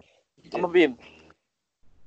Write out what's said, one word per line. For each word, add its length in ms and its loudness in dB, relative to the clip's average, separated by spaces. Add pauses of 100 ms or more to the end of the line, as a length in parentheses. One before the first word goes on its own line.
(540)
I'm 80 -8
gonna 60 -2
be 260 2 (1120)